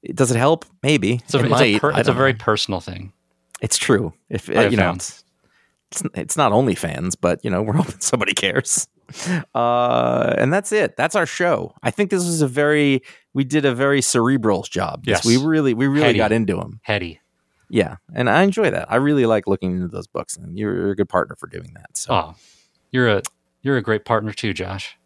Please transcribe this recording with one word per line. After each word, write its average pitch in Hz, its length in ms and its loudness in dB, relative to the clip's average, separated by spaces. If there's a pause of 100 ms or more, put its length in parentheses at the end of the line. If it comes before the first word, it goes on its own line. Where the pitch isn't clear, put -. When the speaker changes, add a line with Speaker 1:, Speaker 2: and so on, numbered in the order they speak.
Speaker 1:
it, - 120 -10
does 127 160 2
it 117 60 2
help? 156 280 2 (180)
Maybe. 123 320 2
Speaker 2:
It's - 180 -8
a, 139 60 2
Speaker 1:
It - 40 2
Speaker 2:
it's 135 80 0
Speaker 1:
might. 123 240 4
Speaker 2:
a 107 40 2
per-, 147 140 2
Speaker 1:
I - 60 0
Speaker 2:
it's 113 80 2
a - 40 2
Speaker 1:
don't 117 60 0
Speaker 2:
very 135 160 2
Speaker 1:
know. 110 60 -6
Speaker 2:
personal 104 400 -2
thing. 95 320 -14 (500)
Speaker 1:
It's - 160 -2
true. - 360 2 (160)
If, - 200 -10
uh, - 100 -6
Speaker 2:
I - 40 6
have 101 80 2
Speaker 1:
you 117 60 2
know, 98 60 4
Speaker 2:
found. 87 140 0
Speaker 1:
it's, - 260 -12 (680)
it's, - 120 -8 (120)
it's - 220 -6
not 131 140 4
OnlyFans, 92 680 0
but, 87 260 0
you - 40 -2
know, 92 120 0
we're 107 120 -2
<laughs> 151 40 2
hoping - 220 -2
somebody 98 340 -2
cares. - 540 -2 (680)
Uh, 120 840 2
and 131 140 2
that's 202 200 -2
it. 214 260 0
That's 160 180 -2
our 180 100 2
show. 170 480 -2 (100)
I 123 80 -2
think 202 180 -2
this 180 160 0
was 170 160 -2
a 143 60 2
very, 143 540 2 (320)
we 139 100 0
did 143 220 0
a 131 100 4
very 139 260 2
cerebral 117 640 2
job. - 420 -6
This, 101 180 0
Speaker 2:
Yes. - 20 -2
Speaker 1:
we 117 120 6
really, 147 360 2
we 123 140 0
really 139 200 2
Speaker 2:
Heady. 117 100 2
Speaker 1:
got 107 140 2
into 101 280 0
'em. 104 240 -12
Speaker 2:
Heady. 92 360 -6 (500)
Speaker 1:
Yeah, 95 280 0 (160)
and 123 160 0
I 151 140 4
enjoy 196 280 2
that. - 200 -4
I 113 40 0
really 139 300 4
like 110 220 2
looking 95 280 0
into 90 140 -4
those 90 180 -10
books, - 300 -8
and 85 200 -14
you're, 101 180 -4
you're 92 160 -2
a 95 40 -4
good 101 140 -2
partner - 260 0
for - 120 -16
doing 87 280 -16
that. - 200 -20
So. - 180 -4
Speaker 2:
Oh, 82 220 -2 (560)
you're 127 180 2
a, 101 120 4 (400)
you're 135 160 0
a 113 40 0
great 107 240 -2
partner 107 280 0
too, 104 200 -6
Josh. 92 520 -8